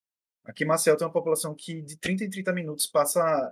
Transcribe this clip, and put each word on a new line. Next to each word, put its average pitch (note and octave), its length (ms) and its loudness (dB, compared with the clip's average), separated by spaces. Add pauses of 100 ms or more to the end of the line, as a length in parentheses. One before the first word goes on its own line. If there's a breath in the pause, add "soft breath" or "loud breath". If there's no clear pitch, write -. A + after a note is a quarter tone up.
(440)
Aqui - 220 -6
em - 20 -2
Maceió D#3+ 280 4
tem E3 120 0
uma D#3+ 60 -8
população D#3+ 420 0
que D#3+ 260 -10
de D3+ 160 -14
trinta F#3+ 260 -2
em G3+ 60 -4
trinta F#3+ 220 -4
minutos D#3+ 340 -4
passa, D3+ 680 2